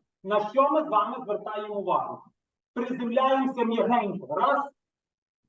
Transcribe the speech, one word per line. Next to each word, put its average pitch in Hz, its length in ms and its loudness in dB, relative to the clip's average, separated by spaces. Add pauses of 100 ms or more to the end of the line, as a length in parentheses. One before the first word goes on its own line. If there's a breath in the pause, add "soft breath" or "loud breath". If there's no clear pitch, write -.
(240)
На 208 260 0
що 277 200 4
ми 311 140 2
з - 40 -6
вами 233 380 0
звертаємо 208 500 -6
увагу? - 480 -2 (500)
Приземляємося 247 880 0
м'ягенько. 214 720 0
Раз. 277 340 2 (800)